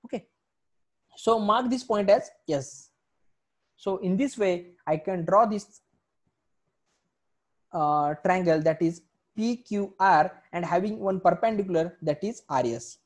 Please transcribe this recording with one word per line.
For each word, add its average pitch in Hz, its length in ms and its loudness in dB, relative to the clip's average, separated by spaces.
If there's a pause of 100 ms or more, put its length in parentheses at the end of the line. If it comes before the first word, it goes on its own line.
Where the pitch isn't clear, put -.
Okay, 233 240 -12 (880)
so 226 240 0
mark 220 300 0
this 254 120 -2
point 208 260 0
as - 220 4 (160)
yes. - 440 -6 (880)
So 196 220 -6
in 190 180 -2
this 269 220 -2
way, 175 360 -2 (120)
I 156 100 0
can 175 280 -4
draw 202 200 6
this, 208 360 -6 (1900)
uh, 147 420 0 (100)
triangle 180 380 2
that 160 180 0
is 170 220 -2 (340)
P 233 200 -2
Q 202 420 -6
R 185 320 4 (220)
and 175 120 -4
having 190 360 -2
one 190 180 -2
perpendicular 185 840 0
that 151 200 -4
is 214 260 -8
R 131 160 0
S. 117 420 -6